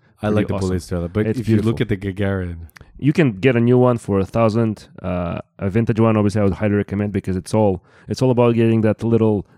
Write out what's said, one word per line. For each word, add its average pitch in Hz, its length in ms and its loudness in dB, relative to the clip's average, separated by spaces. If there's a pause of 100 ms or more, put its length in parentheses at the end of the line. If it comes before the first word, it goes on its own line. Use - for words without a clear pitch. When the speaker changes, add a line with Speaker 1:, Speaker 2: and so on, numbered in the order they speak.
(220)
Speaker 1:
I 107 60 -2
like 104 180 0
Speaker 2:
pretty - 0 -
Speaker 1:
the 95 80 -6
Speaker 2:
awesome. 95 160 -2
Speaker 1:
Polistrela, 87 420 -6
but 107 140 -2
Speaker 2:
It's 113 140 -4
Speaker 1:
if 104 80 -6
you 113 80 4
look 110 200 0
Speaker 2:
beautiful. 110 180 -4
Speaker 1:
at 95 200 -6
the 101 80 -6
Gagarin 92 360 -4 (380)
Speaker 2:
You 143 160 0
can 147 200 2
get 117 240 2
a 117 40 4
new 123 160 4
one 123 220 4
for 101 220 -2
a 92 40 -2
thousand, 113 640 -2 (140)
uh, 90 380 -6 (180)
a 98 100 -4
vintage 110 320 0
one. 113 160 4
Obviously, 104 240 2
I 101 40 2
would 95 100 2
highly 104 220 -2
recommend 101 360 -4
because 95 240 -4
it's - 160 -6
all, 104 320 0 (240)
it's 107 140 -4
all 131 80 4
about 120 240 4
getting 113 280 2
that 107 200 0
little, 110 440 0 (120)